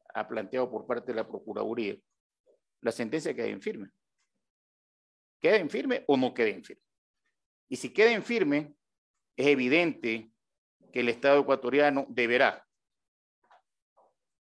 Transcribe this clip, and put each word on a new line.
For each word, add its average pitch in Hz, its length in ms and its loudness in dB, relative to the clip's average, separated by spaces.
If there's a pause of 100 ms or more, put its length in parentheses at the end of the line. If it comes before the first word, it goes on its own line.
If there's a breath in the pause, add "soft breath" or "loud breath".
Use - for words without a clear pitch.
(120)
ha 107 160 -6
planteado 120 420 -4
por 107 160 -8
parte 120 260 -6
de 110 40 -4
la 113 100 -4
Procuraduría, 107 680 -6 (840)
la 117 100 -2
sentencia 147 420 -6
queda 113 120 -6
en 104 160 -8
firme. 104 280 -8 (1500)
¿Queda 185 160 4
en 170 140 0
firme - 360 -4
o 143 120 4
no 123 160 0
queda 117 140 2
en - 160 -6
firme? - 180 -20 (880)
Y 127 60 -6
si 123 140 -10
queda 226 220 4
en 208 100 -2
firme, 151 520 -2 (640)
es 127 100 0
evidente 127 840 0 (600)
que 127 80 -4
el 120 80 0
Estado 139 320 4
ecuatoriano 135 680 0
deberá 120 560 2 (1900)